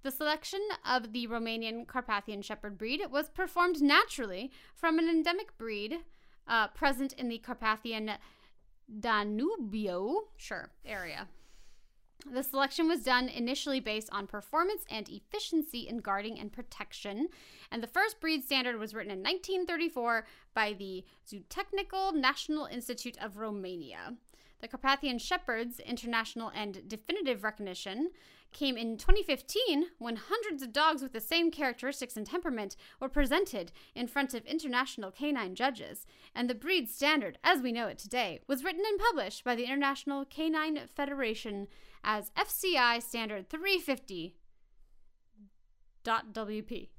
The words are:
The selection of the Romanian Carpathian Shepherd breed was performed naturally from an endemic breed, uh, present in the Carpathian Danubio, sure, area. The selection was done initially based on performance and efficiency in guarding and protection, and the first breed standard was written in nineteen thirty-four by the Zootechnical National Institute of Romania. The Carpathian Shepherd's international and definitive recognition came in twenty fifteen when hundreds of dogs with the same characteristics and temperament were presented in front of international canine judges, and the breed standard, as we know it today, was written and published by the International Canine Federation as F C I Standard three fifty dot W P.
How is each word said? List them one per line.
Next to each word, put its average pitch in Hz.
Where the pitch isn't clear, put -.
The 269
selection 311
of 247
the 233
Romanian 226
Carpathian 220
Shepherd 208
breed 240
was 294
performed 349
naturally 269
from 320
an 330
endemic 349
breed, 220
uh, 220
present 269
in 247
the 233
Carpathian 220
Danubio, 214
sure, 151
area. 185
The 247
selection 277
was 320
done 254
initially 262
based 214
on 202
performance 330
and 214
efficiency 311
in 233
guarding 202
and 208
protection, 214
and 226
the 233
first 415
breed 320
standard 254
was 214
written 208
in 190
nineteen 359
thirty-four 262
by 214
the 190
Zootechnical 381
National 285
Institute 240
of 202
Romania. 185
The 233
Carpathian 269
Shepherd's 240
international 226
and 202
definitive 247
recognition 208
came 269
in 226
twenty 392
fifteen 320
when 233
hundreds 370
of 233
dogs 302
with 262
the 226
same 330
characteristics 262
and 214
temperament 240
were 262
presented 269
in 240
front 269
of 226
international 254
canine 254
judges, 226
and 240
the 247
breed 269
standard, 285
as 330
we 247
know 226
it -
today, 208
was 269
written 359
and 403
published 311
by 247
the 240
International 277
Canine 311
Federation 226
as 214
F 403
C 359
I 240
Standard 214
three 370
fifty 190
dot 226
W 214
P. 220